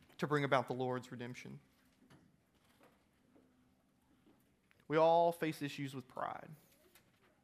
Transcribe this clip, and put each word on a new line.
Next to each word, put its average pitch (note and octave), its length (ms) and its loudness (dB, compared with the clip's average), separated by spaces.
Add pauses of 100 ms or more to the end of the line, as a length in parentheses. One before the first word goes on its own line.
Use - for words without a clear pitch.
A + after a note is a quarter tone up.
(180)
to E3 80 -2
bring D3 180 2
about C3 220 2
the C3 80 -4
Lord's B2+ 360 -4
redemption. B2+ 500 -12 (3250)
We D3 80 0
all E3 360 6
face D#3+ 300 -4
issues C#3 320 -6
with C3 140 -12
pride. - 400 -8 (960)